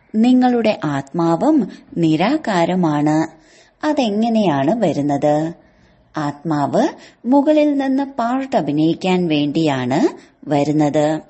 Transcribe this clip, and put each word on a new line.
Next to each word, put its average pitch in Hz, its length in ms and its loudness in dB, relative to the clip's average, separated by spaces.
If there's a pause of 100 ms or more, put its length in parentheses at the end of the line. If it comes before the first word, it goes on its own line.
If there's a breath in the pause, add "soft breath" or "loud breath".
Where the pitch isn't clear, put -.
(140 soft breath)
നിങ്ങളുടെ 240 720 2
ആത്മാവും 170 840 0 (280 loud breath)
നിരാകാരമാണ്. 165 1300 0 (580 soft breath)
അതെങ്ങനെയാണ് 220 960 0
വരുന്നത്? 147 720 0 (640 soft breath)
ആത്മാവ് 147 720 -2 (380 loud breath)
മുകളിൽ 294 480 2
നിന്ന് 269 300 -2
പാർട്ട് 262 520 -4
അഭിനയിക്കാൻ 165 720 0
വേണ്ടിയാണ് 147 960 0 (260 loud breath)
വരുന്നത്. 151 800 0